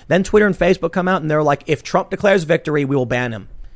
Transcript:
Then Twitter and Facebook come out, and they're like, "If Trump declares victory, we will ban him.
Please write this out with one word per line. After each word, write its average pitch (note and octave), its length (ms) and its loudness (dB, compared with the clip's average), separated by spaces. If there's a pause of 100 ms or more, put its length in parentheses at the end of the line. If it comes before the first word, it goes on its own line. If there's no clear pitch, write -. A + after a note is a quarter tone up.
Then F#3 140 2
Twitter G#3 240 4
and F#3 100 0
Facebook E3+ 340 0
come F3+ 160 -2
out, F#3 140 0
and D#3 100 -4
they're D3+ 120 2
like, C#3+ 240 0
"If D#3 140 -2
Trump - 280 -4
declares G3 340 2
victory, D3+ 400 0
we C#3 140 0
will B2+ 80 0
ban B2 260 -2
him. G2+ 160 -12 (280)